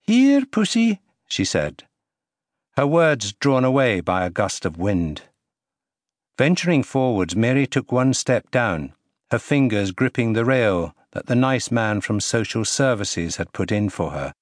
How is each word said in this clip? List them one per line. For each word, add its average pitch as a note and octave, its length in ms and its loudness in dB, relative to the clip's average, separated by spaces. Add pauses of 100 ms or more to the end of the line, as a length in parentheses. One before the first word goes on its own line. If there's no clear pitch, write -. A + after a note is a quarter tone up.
"Here, C4 460 4
pussy," A3 540 0 (280)
she - 160 -2
said. D2 420 -4 (920)
Her C#3 80 2
words D3 480 2
drawn C3+ 300 2
away C3 360 2
by F2+ 240 -2
a F2+ 60 -4
gust F#2+ 340 -4
of D#2+ 140 -4
wind. E2+ 460 -2 (1120)
Venturing E3+ 440 2
forwards, G#2 540 0
Mary B2+ 300 2
took - 260 -4
one B2+ 220 2
step - 360 -2
down, F2+ 440 -2 (360)
her A#2 80 -2
fingers G#2+ 540 0
gripping A#2 400 -2
the A2+ 140 0
rail G#2 500 0 (140)
that - 160 -8
the B2+ 80 -2
nice B2+ 360 0
man G#2+ 300 -2
from G#2 200 -2
social A2+ 440 -2
services G2+ 720 -2
had - 160 -8
put - 180 -4
in G#2 200 0
for D2+ 220 -6
her D#2 300 -8